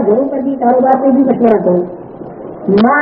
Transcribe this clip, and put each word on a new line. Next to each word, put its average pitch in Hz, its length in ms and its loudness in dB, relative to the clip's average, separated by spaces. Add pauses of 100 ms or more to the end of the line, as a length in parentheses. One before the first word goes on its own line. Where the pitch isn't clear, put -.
گھروں 247 240 2
پر 269 100 -4
بھی، 269 160 -4
کاروبار 254 460 2
پہ 277 100 2
بھی 269 120 4
مشورہ 226 400 2
کرو۔ 180 180 2 (920)
ماں 277 260 2